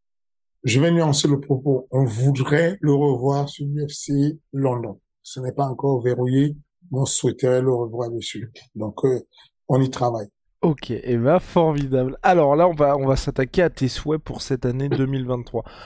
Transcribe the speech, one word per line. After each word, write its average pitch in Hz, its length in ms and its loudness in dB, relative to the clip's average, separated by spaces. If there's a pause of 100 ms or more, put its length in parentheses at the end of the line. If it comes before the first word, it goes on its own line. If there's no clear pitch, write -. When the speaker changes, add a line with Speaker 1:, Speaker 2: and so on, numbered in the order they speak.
(640)
Speaker 1:
Je 123 160 2
vais 170 140 4
nuancer 160 340 2
le 143 140 2
propos. 135 500 0
On 135 140 2
voudrait 135 760 2
le 151 140 4
revoir 139 540 0
sur 143 180 -10
l'U 147 220 -4
F 143 40 -12
C 147 460 -2 (140)
London. 120 480 -4 (240)
Ce - 160 -14
n'est 127 100 -4
pas 139 160 -2
encore 131 360 0
verrouillé, 127 540 0 (360)
mais 127 80 -2
on 139 40 2
souhaiterait 127 580 0
le 131 120 2
revoir 117 380 -4
dessus. 113 400 -10 (240)
Donc, 107 280 -8
euh, 127 140 2 (500)
on 131 140 4
y 127 80 0
travaille. 120 380 -4 (340)
Speaker 2:
Ok, 151 300 0
et 120 240 -2
bah, 139 240 2
formidable. 139 800 0
Alors 165 320 4
là, 170 140 6
on 175 40 2
va, 147 240 2
on 135 80 -2
va 135 120 2
s'attaquer 135 460 0
à 165 60 4
tes 131 200 -2
souhaits 151 340 -4
pour - 200 -10
cette 127 220 -4
année 131 240 -2
deux 135 180 2
mille 131 200 -2
vingt-trois. 120 380 -4 (220)